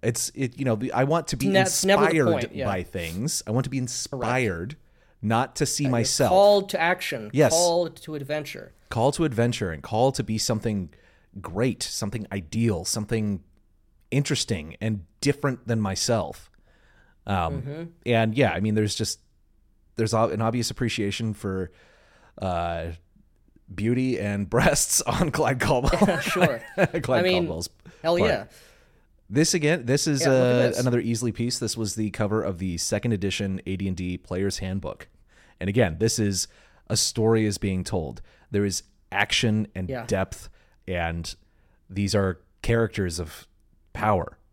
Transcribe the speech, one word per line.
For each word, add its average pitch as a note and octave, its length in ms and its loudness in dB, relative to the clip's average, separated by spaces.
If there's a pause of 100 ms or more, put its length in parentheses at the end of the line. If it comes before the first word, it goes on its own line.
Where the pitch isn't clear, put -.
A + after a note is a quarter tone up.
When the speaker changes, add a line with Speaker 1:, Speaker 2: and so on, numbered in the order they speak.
Speaker 1:
It's, B2 320 -2
it, B2+ 220 -4
you C3+ 80 -4
know, A#2 100 2
the, A2+ 180 -4
I B2 120 2
want D#3+ 240 0
to - 80 -4
be A2 100 0
Speaker 2:
It's G3 60 2
ne-, F#3+ 80 6
it's F#3+ 240 0
never G3 220 6
the E3 100 4
Speaker 1:
inspired C3 240 4
Speaker 2:
point, - 140 -6
yeah. C#3 100 -4
Speaker 1:
by F#2+ 180 -2
things. F2 640 -6
I G#2+ 40 -4
want B2+ 140 0
to C3+ 40 -6
be C3+ 80 -6
Speaker 2:
Correct. B2+ 140 -2
Speaker 1:
inspired, A#2+ 840 -2 (460)
not A2+ 360 0
to D3 80 2
see C#3+ 200 -2
Speaker 2:
Uh, - 20 2
you're B2+ 40 2
Speaker 1:
myself. A#2+ 380 2
Speaker 2:
called G3 400 6
to F3 120 -4
action, D#3+ 520 -2
Speaker 1:
Yes. D3 180 6
Speaker 2:
called E3+ 460 4
to D#3 180 -12
adventure. D3 580 -8 (160)
Speaker 1:
Call A#2+ 240 4
to E3+ 100 0
adventure A#2 480 0
and D2+ 120 -8
call A#2+ 300 2
to - 100 -4
be A2 140 -2
something G#2 520 -2 (520)
great, G#2 420 -2
something G#2+ 480 -6
ideal, G2+ 540 -2
something G#2+ 580 -2 (680)
interesting A#2 680 -2
and G#2 240 -4 (160)
different C#3 460 -2
than A2+ 120 0
myself. G2 720 -2 (760)
Um, E2 340 0
Speaker 2:
Mm-hmm. D3 220 -10 (240)
Speaker 1:
and A2+ 280 2
yeah, A#2+ 180 4
I F2+ 80 -4
mean, G#2+ 120 0
there's G#2+ 220 0
just, - 240 -4 (800)
there's A2+ 180 0
o-, A2 140 4
an G2+ 120 -2
obvious A2+ 300 0
appreciation A2 640 -2
for, F#2+ 340 -4 (720)
uh, E2+ 440 -2 (880)
beauty B2 440 0
and G2+ 300 -2
<laughs> A2+ 60 -2
breasts C#3 460 4
on D3+ 280 0
Clyde C3 300 0
Caldwell. E3 600 4
Speaker 2:
<laughs> - 20 -6
Sure. D#3+ 480 0
Speaker 1:
<laughs> - 60 -14 (280)
Clyde - 160 2
Speaker 2:
I - 20 2
mean, F3+ 240 2
Speaker 1:
Caldwell's D#3+ 240 -6 (320)
Speaker 2:
hell E3+ 160 2
Speaker 1:
part. G#3 140 4
Speaker 2:
yeah. G#2+ 140 -2 (840)
Speaker 1:
This C#3 240 2
again, D3+ 320 0
this C3+ 220 2
is, C#3 140 0
Speaker 2:
Yeah, D3+ 80 2
look C3 80 6
at B2+ 40 6 (140)
Speaker 1:
uh, B2 140 4
Speaker 2:
this. A#2+ 100 -4
Speaker 1:
another B2 240 2
Easley A#2 280 -2
piece. A#2 280 -4
This A2 180 -4
was G#2+ 160 -4
the G#2+ 160 -2
cover G#2+ 320 -2
of F2+ 160 -4
the F2 220 -4
second A2+ 320 -2
edition F#2+ 560 -2
A F#2+ 80 -4
D G2 120 -4
and F#2 80 -2
D F2+ 220 -4
Player's F#2+ 400 -4
Handbook. - 500 -6 (520)
And F2+ 100 -2
again, G2 300 2
this A2 180 2
is G2+ 300 0 (400)
a A2+ 100 0
story A2+ 480 2
is G2+ 140 -2
being F#2 240 -2
told. D#2 400 -6 (260)
There G2+ 160 0
is F#2+ 160 -2 (300)
action G#2+ 640 2
and F#2 120 -6
Speaker 2:
Yeah. B2 200 -8
Speaker 1:
depth, - 420 -2 (380)
and E2+ 480 -4 (520)
these G2+ 280 -2
are F#2+ 240 0 (240)
characters G#2 560 0
of - 280 -12 (460)
power. G#2 460 0 (140)